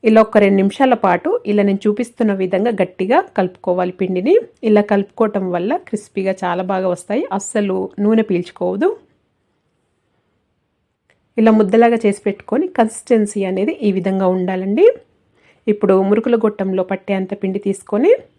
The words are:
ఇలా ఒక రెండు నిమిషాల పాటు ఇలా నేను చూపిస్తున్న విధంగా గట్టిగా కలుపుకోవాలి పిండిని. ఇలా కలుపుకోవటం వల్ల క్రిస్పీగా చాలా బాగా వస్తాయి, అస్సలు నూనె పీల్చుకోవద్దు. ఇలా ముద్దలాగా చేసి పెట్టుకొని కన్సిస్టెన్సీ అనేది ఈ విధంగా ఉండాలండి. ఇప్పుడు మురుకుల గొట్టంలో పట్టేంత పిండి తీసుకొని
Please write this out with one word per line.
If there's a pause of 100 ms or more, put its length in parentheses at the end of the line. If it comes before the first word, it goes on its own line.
ఇలా
ఒక
రెండు
నిమిషాల (100)
పాటు (220)
ఇలా
నేను
చూపిస్తున్న
విధంగా
గట్టిగా (180)
కలుపుకోవాలి
పిండిని. (340)
ఇలా
కలుపుకోవటం (100)
వల్ల (140)
క్రిస్పీగా
చాలా
బాగా
వస్తాయి, (160)
అస్సలు (300)
నూనె
పీల్చుకోవద్దు. (2500)
ఇలా
ముద్దలాగా
చేసి
పెట్టుకొని (120)
కన్సిస్టెన్సీ (100)
అనేది (120)
ఈ
విధంగా
ఉండాలండి. (840)
ఇప్పుడు (140)
మురుకుల
గొట్టంలో
పట్టేంత (100)
పిండి
తీసుకొని (260)